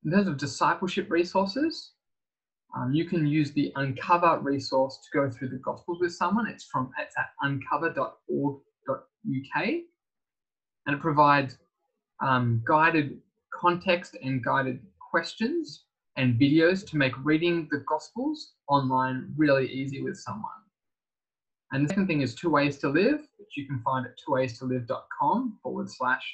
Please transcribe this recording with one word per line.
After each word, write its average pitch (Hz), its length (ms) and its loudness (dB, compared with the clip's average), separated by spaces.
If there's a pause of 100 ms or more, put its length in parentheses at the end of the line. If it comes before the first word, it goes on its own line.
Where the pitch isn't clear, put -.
In 156 80 0
terms 196 160 4
of 147 100 -4
discipleship 170 720 0
resources, 196 840 0 (800)
um, 127 200 -4
you 160 100 2
can 170 240 0
use 147 240 2
the 139 240 -2
Uncover 160 640 2
resource 135 580 -2
to - 200 -6
go 139 120 2
through 131 200 -8
the 131 80 -8
Gospels 131 420 -8
with 175 140 0
someone. 202 340 0
It's - 180 -12
from, 127 240 -4 (100)
it's - 180 -8
at - 140 -4 (100)
uncover 147 480 -2
dot - 300 -6 (100)
org 139 320 -2 (260)
dot - 160 -4 (220)
U 135 180 -2 (100)
K, 233 300 -2 (1040)
and 143 100 -2
it 143 60 -10
provides, 147 560 4 (680)
um, 120 420 2
guided 156 540 4 (340)
context 175 680 0
and 131 180 -2
guided 131 380 -2 (200)
questions 277 840 -4 (340)
and 127 220 2
videos 160 460 4
to 156 120 -4
make 135 160 2 (100)
reading 160 480 2
the 143 160 -8
Gospels 247 680 -4 (140)
online 131 680 0
really 139 320 4
easy 135 320 -6
with 131 160 -6
someone. - 340 -10 (1200)
And 135 140 2
the 151 40 0
second 190 180 2
thing 156 140 2
is 123 140 -2
Two 147 140 -2
Ways 143 300 2
to 147 100 -2
Live, 214 320 4 (160)
which - 180 -18
you 143 100 -8
can 135 160 -6
find - 240 -2
at - 120 -16
two - 160 -4
ways 131 260 -2
to 131 60 -8
live 127 220 -2
dot - 180 -6 (140)
com 214 420 0
forward 190 280 -6
slash 127 340 -2 (100)